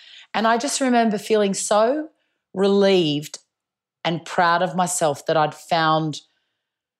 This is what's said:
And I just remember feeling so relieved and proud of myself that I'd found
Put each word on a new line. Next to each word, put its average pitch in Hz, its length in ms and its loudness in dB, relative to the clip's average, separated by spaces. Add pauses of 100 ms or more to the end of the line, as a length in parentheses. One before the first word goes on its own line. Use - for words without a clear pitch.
(340)
And 214 140 0
I 233 100 2
just 269 220 -4
remember 233 380 2
feeling 208 360 0
so 226 560 0 (440)
relieved 190 880 2 (680)
and 165 180 -4
proud 175 380 0
of 170 140 -2
myself 170 500 -2
that 160 100 0
I'd 151 200 0
found 160 640 -2 (800)